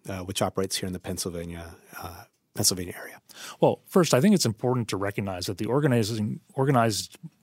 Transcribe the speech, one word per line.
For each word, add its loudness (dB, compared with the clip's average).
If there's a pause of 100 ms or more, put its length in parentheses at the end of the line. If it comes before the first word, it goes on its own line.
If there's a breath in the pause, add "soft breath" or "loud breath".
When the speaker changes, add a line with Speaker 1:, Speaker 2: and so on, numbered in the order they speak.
Speaker 1:
uh, -8
which -6
operates -2
here -4
in -6
the -8
Pennsylvania, -8 (220)
uh, -14 (280)
Pennsylvania -2
area? -16 (400 loud breath)
Speaker 2:
Well, 4
first, 4
I 8
think 6
it's 2
important 0
to -2
recognize -4
that -6
the -4
organizing, 2 (140)
organized 2 (260)